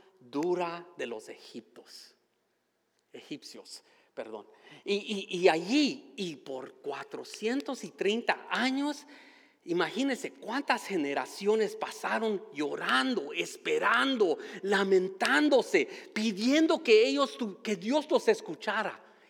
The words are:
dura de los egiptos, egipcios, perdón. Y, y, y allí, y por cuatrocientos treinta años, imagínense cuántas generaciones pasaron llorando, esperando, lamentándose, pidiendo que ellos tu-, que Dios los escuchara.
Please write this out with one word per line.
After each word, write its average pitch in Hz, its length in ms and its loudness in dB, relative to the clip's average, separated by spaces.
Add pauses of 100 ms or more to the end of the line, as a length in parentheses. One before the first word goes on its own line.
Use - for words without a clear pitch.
(180)
dura 170 680 -4 (100)
de 135 100 -8
los 113 220 -10
egiptos, - 880 -20 (960)
egipcios, - 720 -16 (300)
perdón. 110 320 -12 (360)
Y, 202 120 -2
y, 196 460 -6
y 180 100 8
allí, 185 680 0
y 175 200 -6
por 131 400 -12
cuatrocientos 143 1040 -6 (160)
treinta 214 500 0
años, 262 580 -2 (600)
imagínense 180 680 -2
cuántas 247 540 -4
generaciones 196 920 0
pasaron 214 680 -2 (120)
llorando, 170 800 0
esperando, 190 1040 2 (240)
lamentándose, 196 1200 4 (300)
pidiendo 247 680 2
que 226 240 8
ellos 277 300 0
tu-, 202 240 -6
que 208 160 -4
Dios 247 340 -2
los 247 180 2
escuchara. 196 680 -2 (320)